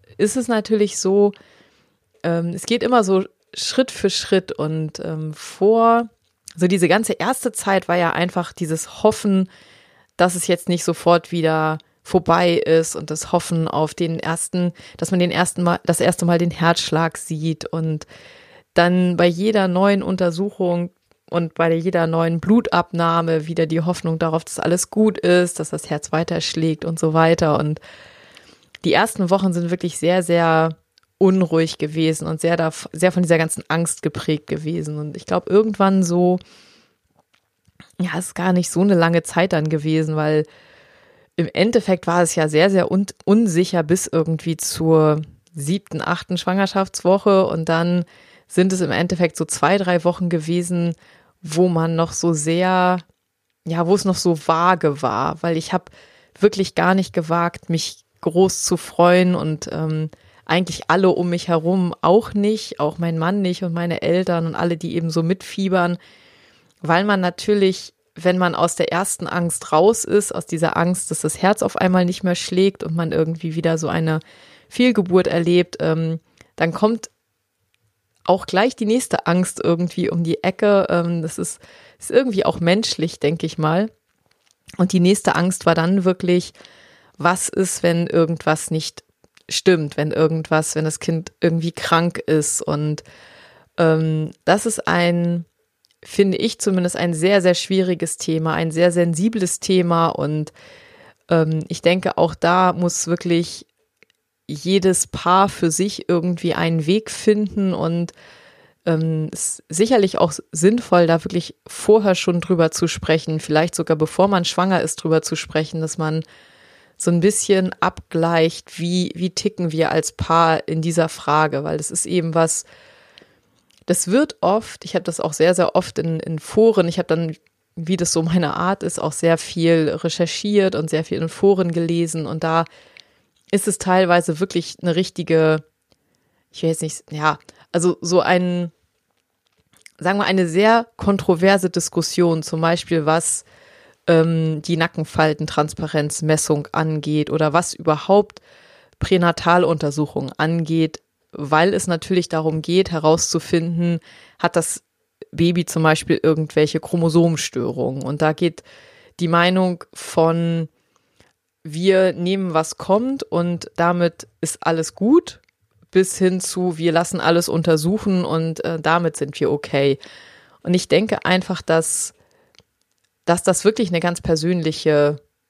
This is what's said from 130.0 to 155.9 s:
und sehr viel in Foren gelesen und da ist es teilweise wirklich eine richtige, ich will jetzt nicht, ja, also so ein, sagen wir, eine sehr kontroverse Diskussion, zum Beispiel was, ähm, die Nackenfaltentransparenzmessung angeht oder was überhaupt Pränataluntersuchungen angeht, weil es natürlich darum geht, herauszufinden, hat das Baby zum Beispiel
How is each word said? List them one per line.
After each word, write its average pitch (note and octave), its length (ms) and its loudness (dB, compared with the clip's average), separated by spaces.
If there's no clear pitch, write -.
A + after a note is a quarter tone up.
und D#3 140 -4
sehr D#3+ 160 -2
viel - 160 -6
in E3 80 -4
Foren F#3+ 420 2
gelesen E3 540 -2
und D#3 180 -8
da E3 220 0
ist G3+ 140 0
es G3 100 -2
teilweise F3 600 2
wirklich - 420 -4
eine F3 140 0
richtige, D#3+ 680 0
ich - 140 -16
will E3 80 0
jetzt D#3+ 100 -4
nicht, D#3 300 -8
ja, D3+ 260 0
also F3 300 0
so F3+ 180 0
ein, F3 520 0
sagen G3 180 0
wir, G3+ 80 0
eine F#3+ 220 2
sehr A3 400 4
kontroverse F#3+ 720 2
Diskussion, E3+ 720 0
zum D#3+ 200 -6
Beispiel E3 440 0
was, D#3+ 400 0
ähm, D#3+ 560 2
die E3+ 120 -2
Nackenfaltentransparenzmessung D#3 2000 -2
angeht D3+ 580 -2
oder D#3 240 0
was F3 220 -2
überhaupt F#3+ 640 0
Pränataluntersuchungen D#3+ 1400 0
angeht, D#3+ 640 -2
weil D#3 440 2
es F#3 100 -4
natürlich F3 440 -2
darum D#3+ 340 -2
geht, F3+ 260 2
herauszufinden, E3 1120 0
hat - 160 0
das - 260 -4
Baby E3+ 340 0
zum D#3+ 180 -2
Beispiel D#3 400 2